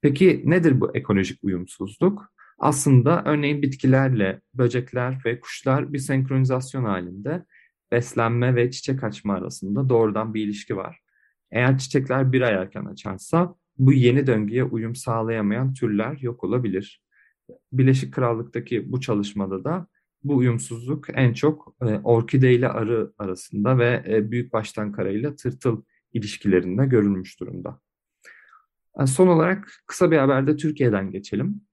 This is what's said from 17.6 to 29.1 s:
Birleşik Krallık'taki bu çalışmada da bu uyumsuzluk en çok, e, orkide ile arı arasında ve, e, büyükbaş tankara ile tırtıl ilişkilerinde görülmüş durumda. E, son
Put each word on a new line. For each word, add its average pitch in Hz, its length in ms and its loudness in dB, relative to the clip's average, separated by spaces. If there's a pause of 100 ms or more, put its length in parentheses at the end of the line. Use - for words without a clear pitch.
Birleşik 131 420 2
Krallık'taki 117 800 -4
bu 131 80 -4
çalışmada 101 640 -4
da 170 220 -4 (380)
bu 139 120 0
uyumsuzluk 127 760 -2
en 127 180 4
çok, - 500 -2
e, 123 40 -2 (180)
orkide 123 500 4
ile 120 140 2
arı 110 500 -2
arasında 104 600 -2
ve, 120 300 2
e, 110 220 0
büyükbaş 117 420 -4
tankara 104 380 -4
ile 131 260 -4
tırtıl 127 460 -4 (300)
ilişkilerinde 98 760 0
görülmüş 101 540 0
durumda. 90 400 -12 (1200)
E, 143 60 2
son 160 200 4